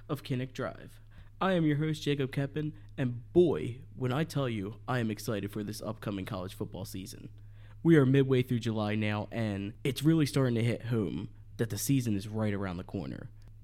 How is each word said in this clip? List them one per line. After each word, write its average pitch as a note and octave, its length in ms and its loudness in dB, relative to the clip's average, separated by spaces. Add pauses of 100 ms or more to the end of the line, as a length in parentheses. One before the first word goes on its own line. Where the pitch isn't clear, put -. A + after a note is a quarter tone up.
of C#3+ 120 -2
Kinnick B2+ 300 -4
Drive. - 480 -8 (400)
I F#3+ 140 2
am E3+ 120 4
your D3+ 120 4
host, D#3 260 -2
Jacob C#3 300 0
Keppen, D3+ 400 -2 (240)
and B2 340 -2
boy, A#2+ 460 4 (180)
when B2+ 160 0
I D3 140 0
tell C#3 240 -2
you, G#2+ 260 -4 (100)
I B2 140 0
am A2+ 100 0
excited G2+ 400 -2
for G#2+ 140 -4
this G#2+ 180 -6
upcoming G2+ 440 -4
college F#2+ 300 -6
football - 280 -8
season. - 460 -10 (540)
We E3 120 10
are C#3 100 10
midway C3 360 6
through B2 180 2
July A2 360 0
now, G#2+ 360 0
and G2+ 400 -2 (140)
it's C3+ 180 -2
really D#3+ 220 6
starting B2+ 300 2
to A2+ 60 2
hit A2+ 260 0
home G#2 420 0 (260)
that A#2 140 -2
the G2+ 80 -4
season A#2 400 2
is F#2+ 100 -4
right G#2+ 260 0
around G2 220 -2
the F2+ 80 -6
corner. C#2+ 460 -8 (340)